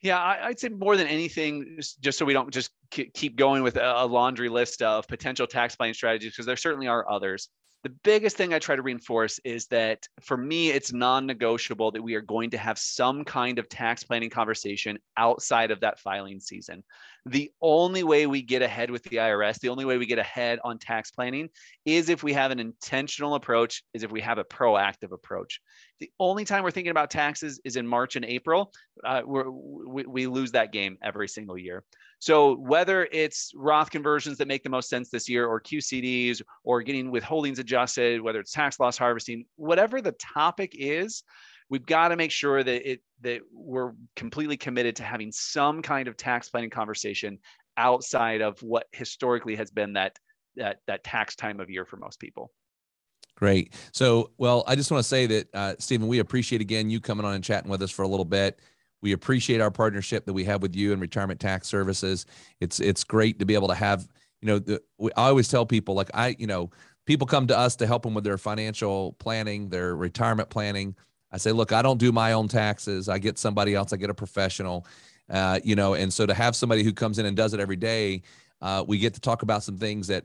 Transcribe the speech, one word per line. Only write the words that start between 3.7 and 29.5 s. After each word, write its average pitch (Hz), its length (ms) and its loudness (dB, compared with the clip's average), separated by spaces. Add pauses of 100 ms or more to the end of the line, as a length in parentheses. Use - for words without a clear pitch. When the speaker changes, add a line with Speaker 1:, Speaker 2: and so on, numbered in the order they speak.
Speaker 1:
a, 123 280 2
a - 20 0
laundry 123 420 2
list 117 320 0
of 110 280 0
potential 135 380 -4
tax 120 280 -2
planning 113 200 -2
strategies, 113 420 -2
'cause 117 100 -8
there 127 100 -2
certainly 139 300 -4
are 117 240 0
others. 98 380 -4 (360)
The 135 60 -6 (120)
biggest 214 340 4
thing 180 160 0
I 160 60 4
try 151 160 0
to 131 80 -2
reinforce 120 600 0
is 117 240 -6
that 113 360 0 (160)
for - 160 -2
me, 156 340 0
it's 135 220 0
non-negotiable 120 1000 0
that 110 100 -6
we 113 140 -4
are 107 40 -2
going 113 300 -4
to 120 80 -6
have 107 180 -4
some 135 480 -2
kind 123 360 -2
of 110 80 -6
tax 117 340 -2
planning 113 280 -2
conversation 107 680 -4 (180)
outside 117 540 2
of 104 100 -2
that 107 200 -2
filing 98 400 -8
season. 95 420 -16 (440)
The 139 340 -4
only 175 420 4
way 151 240 6
we 139 160 0
get 127 200 0
ahead 120 280 -2
with 120 140 -6
the 113 160 -2
I 113 100 2
R 104 120 2
S, 107 160 0
the 127 100 -2
only 127 160 -4
way 127 120 2
we 123 100 0
get 113 120 0
ahead 120 460 -2
on 117 140 -6
tax 113 320 -6
planning 131 400 -6 (340)
is 160 240 4
if 165 140 2
we 147 100 -2
have 135 180 2
an 127 80 -4
intentional 139 760 -4
approach, 117 500 0 (100)
is 110 80 -8
if 110 80 -8
we 107 120 -6
have 110 160 -2
a 98 60 -4
proactive 101 680 0
approach. 92 480 -12 (400)
The - 180 -16
only 196 260 0
time 196 200 0
we're 180 60 0
thinking 170 220 -4
about 151 180 2
taxes 147 540 -4
is 120 120 -6
in 123 100 -4
March 120 300 0
and 120 80 -4
April. 160 480 0 (320)
Uh, 127 200 -2
we're, 135 260 -4